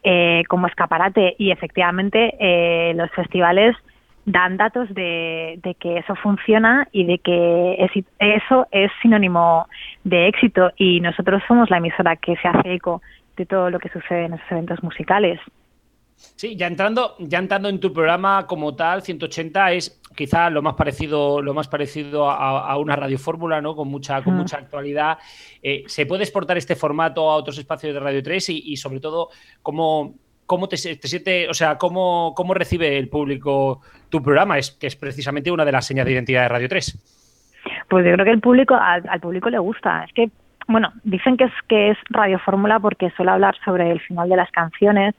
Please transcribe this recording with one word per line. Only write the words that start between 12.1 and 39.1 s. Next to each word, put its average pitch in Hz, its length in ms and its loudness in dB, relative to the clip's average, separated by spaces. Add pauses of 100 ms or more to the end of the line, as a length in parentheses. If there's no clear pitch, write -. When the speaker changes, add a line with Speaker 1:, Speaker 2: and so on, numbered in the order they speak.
Speaker 1:
que 175 200 -2
se - 100 -6
hace 180 280 2
eco 175 280 -4 (340)
de 180 80 -6
todo 180 260 0
lo 175 100 -4
que 175 80 -14
sucede 170 380 -4
en 170 80 -8
esos - 180 -12
eventos 170 300 -4
musicales. 175 580 0 (760)
Speaker 2:
Sí, - 380 -14
ya 175 120 -4
entrando, 214 520 -2
ya 170 200 -4
entrando 196 320 -2
en 190 100 -4
tu 185 140 -2
programa 185 520 2
como 151 300 -6
tal, 170 240 -2
Ciento 175 240 -10
ochenta 165 480 0
es - 300 -6 (120)
quizá 165 360 0
lo 151 100 0
más 147 140 -2
parecido, 147 680 -2
lo 143 140 -4
más 151 120 -4
parecido 143 640 -2
a, 135 400 -2
a 139 60 -2
una 147 180 -2
radiofórmula, 151 680 -4
¿no? 156 120 -6
Con 151 140 -8
mucha, 139 340 -6
con 185 120 0
Speaker 1:
Mm. - 20 0
Speaker 2:
mucha 180 220 -6
actualidad. 143 600 -4 (440)
Eh, 139 240 -4
¿se - 180 -4
puede 190 200 -2
exportar 175 340 -2
este - 180 -4
formato 160 540 0
a 156 60 2
otros 143 220 -6
espacios 151 360 -8
de 143 60 -8
Radio 139 220 -2
tres 175 280 -4
y, 156 160 -8
y 147 100 -10
sobre 131 240 -10
todo, 160 300 -6 (320)
cómo, 156 520 -2 (300)
cómo 180 240 -2
te, 180 80 -6
se-, 156 200 -8
te - 120 -12
siente, 180 400 -2
o 160 60 -6
sea, 156 240 0
cómo, 175 580 0
cómo 180 160 -2
recibe 165 460 0
el 131 100 -4
público 139 720 -2 (300)
tu 156 120 -2
programa? 147 360 4
Es, 135 140 -6
que - 160 -10
es - 80 -10
precisamente 143 540 -6
una 156 140 0
de 143 80 2
las 127 140 0
señas 131 180 -2
de 131 80 0
identidad 127 300 0
de 120 60 2
Radio 120 200 -2
tres. - 300 -4 (880)
Speaker 1:
Pues 185 160 4
yo 175 80 6
creo 190 120 4
que 226 80 6
el 226 80 4
público, 254 340 6
al, 180 340 2
al 175 120 -4